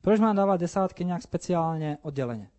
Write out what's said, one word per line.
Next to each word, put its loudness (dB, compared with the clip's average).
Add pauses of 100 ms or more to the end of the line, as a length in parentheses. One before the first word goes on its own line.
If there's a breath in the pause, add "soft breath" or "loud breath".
Proč 4
mám 4
dávat 4
desátky -2
nějak -4
speciálně -2
odděleně? -6